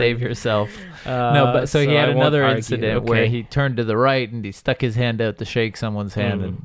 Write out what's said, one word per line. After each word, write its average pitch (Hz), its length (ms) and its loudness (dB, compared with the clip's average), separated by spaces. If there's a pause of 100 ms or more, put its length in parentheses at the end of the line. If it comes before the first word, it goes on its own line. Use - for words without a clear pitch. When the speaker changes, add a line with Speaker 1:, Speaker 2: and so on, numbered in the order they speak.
Speaker 1:
save 120 200 2
yourself. 107 480 -2 (340)
Speaker 2:
Uh, 123 300 0
Speaker 1:
No, 143 180 6
but 135 160 0
so 151 120 2
he 143 60 2
Speaker 2:
so 143 40 2
Speaker 1:
had 147 140 4
Speaker 2:
I - 20 2
won't 143 140 2
Speaker 1:
another 147 240 4
Speaker 2:
argue. 117 140 2
Speaker 1:
incident 110 440 -2
where 113 220 2
Speaker 2:
Okay. 110 60 2
Speaker 1:
he 120 120 -2
turned 139 340 -2
to 117 80 0
the 110 140 0
right 127 340 2
and 117 100 -8
he 101 100 -8
stuck - 280 -4
his 117 140 0
hand 117 260 0
out 110 160 0
to - 80 -8
shake 110 320 -2
someone's 104 380 -4
hand, 101 260 -2
Speaker 2:
Mm. 92 40 -4
Speaker 1:
and 90 200 -8